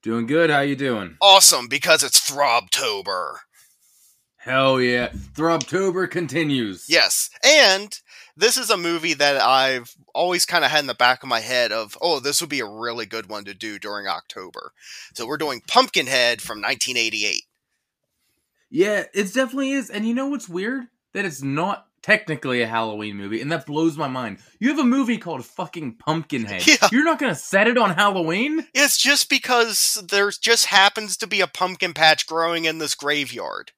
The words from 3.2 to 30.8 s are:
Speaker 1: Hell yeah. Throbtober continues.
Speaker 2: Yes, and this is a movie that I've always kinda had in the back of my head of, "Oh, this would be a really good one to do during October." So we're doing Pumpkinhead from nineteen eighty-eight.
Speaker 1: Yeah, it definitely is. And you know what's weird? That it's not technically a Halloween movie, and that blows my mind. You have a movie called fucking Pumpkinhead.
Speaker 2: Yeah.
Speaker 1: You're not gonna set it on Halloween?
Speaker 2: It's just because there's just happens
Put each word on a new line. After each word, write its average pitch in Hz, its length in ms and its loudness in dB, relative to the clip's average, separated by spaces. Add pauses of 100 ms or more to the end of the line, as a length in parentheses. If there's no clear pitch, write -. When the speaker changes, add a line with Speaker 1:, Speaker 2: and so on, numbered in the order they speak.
Speaker 1:
Hell 131 440 2
yeah. 123 280 0
Throbtober 175 1000 -2
continues. 139 800 -4
Speaker 2:
Yes, - 400 2 (160)
and 208 540 4 (360)
this 233 220 2
is 226 140 -2
a 208 60 2
movie 170 360 -2
that 143 260 2
I've 131 560 2 (200)
always 175 320 0
kinda 160 220 2
had 151 100 4
in 143 80 -4
the 123 80 -4
back 123 260 4
of 139 80 -12
my 117 100 0
head 120 320 0
of, 107 300 -6
"Oh, 160 180 0
this 143 220 -2
would 165 80 -8
be 135 120 -4
a 113 40 -4
really 113 400 -8
good 101 240 -10
one 104 160 -10
to 98 80 -14
do 101 240 -10
during 101 300 -10
October." - 680 -10 (400)
So 117 140 -10
we're 147 100 -6
doing 143 300 -6
Pumpkinhead 127 760 2
from 107 200 -10
nineteen 123 360 -4
eighty-eight. 104 460 -4 (1300)
Speaker 1:
Yeah, 196 320 2 (100)
it 196 220 -2
definitely 262 380 -2
is. 269 180 -4
And 208 160 -4
you 233 80 -2
know 269 140 -4
what's 285 200 -8
weird? 226 380 -6 (260)
That 196 120 -6
it's 139 180 -8
not 151 420 -4 (160)
technically 143 640 0
a 113 40 -2
Halloween 107 480 -4
movie, 101 260 -6
and 143 100 -4
that 165 160 -6
blows 151 280 0
my 151 120 -4
mind. 123 320 -8 (200)
You 233 100 2
have 302 100 0
a 302 40 2
movie 240 360 2
called 139 260 -10
fucking 156 520 -10
Pumpkinhead. 127 680 -4
Speaker 2:
Yeah. 285 260 4
Speaker 1:
You're 262 120 2
not 320 160 0
gonna 240 160 -2
set 196 320 2
it 240 100 2
on 214 140 2
Halloween? 196 800 0
Speaker 2:
It's 269 240 2
just 277 320 2
because 233 800 0
there's 202 300 0
just 226 260 2
happens 202 520 4